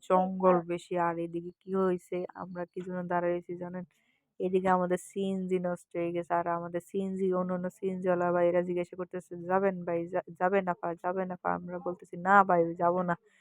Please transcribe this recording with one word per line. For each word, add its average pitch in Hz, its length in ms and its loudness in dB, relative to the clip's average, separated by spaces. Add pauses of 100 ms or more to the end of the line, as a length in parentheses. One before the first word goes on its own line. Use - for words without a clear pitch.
জঙ্গল 185 600 4
বেশি। 170 360 -6
আর 170 220 0
এদিকে 170 320 -6
কি - 220 -18
হয়েছে, 185 440 0 (180)
আমরা 180 300 -10
কি 180 160 -12
জন্য 180 260 -6
দাঁড়ায় 175 260 0
রয়েছি 175 240 -6
জানেন? 180 280 -10 (540)
এদিকে 185 300 0
আমাদের 180 320 2
সিএনজি 190 580 -2
নষ্ট 175 360 -6
হয়ে 170 160 -2
গেছে। 175 220 -4
আর 170 140 0
আমাদের 170 340 -4
সিএনজি, 190 520 -4
অন্য 180 200 0
অন্য 180 160 -2
সিএনজি 185 380 -6
ওয়ালা 175 240 2
ভাইরা 175 300 4
জিজ্ঞাসা 175 340 -4
করতেছে, 185 460 -10
"যাবেন 190 420 2
ভাই, 170 240 -2
যা-, 180 240 -4
যাবেন 185 360 2
আপা, 175 260 -2
যাবেন 185 380 -4
আপা?" 180 220 -4
আমরা 175 260 -6
বলতেছি, 180 380 -8
"না 185 260 4
ভাই, 180 180 4 (140)
যাব 175 260 2
না, 175 140 0 (260)